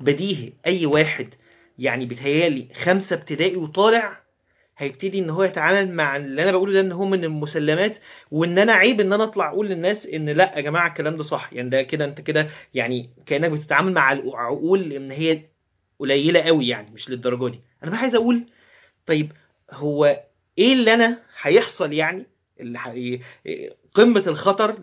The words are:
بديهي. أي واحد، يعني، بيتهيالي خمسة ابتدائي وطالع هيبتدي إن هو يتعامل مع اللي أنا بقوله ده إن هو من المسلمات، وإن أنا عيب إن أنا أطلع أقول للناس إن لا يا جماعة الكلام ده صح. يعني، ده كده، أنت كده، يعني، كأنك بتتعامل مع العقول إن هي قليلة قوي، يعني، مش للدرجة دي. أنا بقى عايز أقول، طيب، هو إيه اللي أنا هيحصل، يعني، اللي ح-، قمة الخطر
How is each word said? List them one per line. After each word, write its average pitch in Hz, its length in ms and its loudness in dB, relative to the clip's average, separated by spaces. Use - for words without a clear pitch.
بديهي. 143 520 -2
أي 175 200 0
واحد، 151 420 0
يعني، 127 280 -2
بيتهيالي 139 640 0
خمسة 190 340 0
ابتدائي 165 400 -4
وطالع 196 640 0
هيبتدي 185 400 -6
إن 170 120 -4
هو 165 120 0
يتعامل 185 500 2
مع 147 240 0
اللي 143 260 -4
أنا 190 100 2
بقوله 190 200 0
ده 190 80 4
إن 190 120 0
هو 180 140 -4
من 190 180 0
المسلمات، 156 760 -2
وإن 170 280 0
أنا 220 140 6
عيب 208 280 4
إن 190 120 2
أنا 208 120 2
أطلع 196 240 -2
أقول 196 200 -2
للناس 190 380 -2
إن 156 220 -6
لا 180 280 2
يا 151 40 -2
جماعة 160 280 0
الكلام 156 280 -4
ده 156 60 -8
صح. 147 300 -8
يعني، 123 180 -8
ده 131 120 2
كده، 151 220 -4
أنت 143 160 -8
كده، 151 280 0
يعني، 123 360 -4
كأنك 151 240 0
بتتعامل 151 420 0
مع 139 200 4
العقول 143 800 -2
إن 135 180 -10
هي 156 300 0
قليلة 143 420 2
قوي، 151 280 2
يعني، 107 260 -8
مش 110 160 -18
للدرجة 123 380 -4
دي. 117 120 -10
أنا 160 80 -10
بقى 226 100 -6
عايز 247 140 0
أقول، 233 280 2
طيب، 151 260 0
هو 143 480 0
إيه 233 140 6
اللي 233 220 4
أنا 233 240 2
هيحصل، 170 500 2
يعني، 165 340 -4
اللي 120 180 -12
ح-، 123 140 -12
قمة 214 320 6
الخطر 196 560 0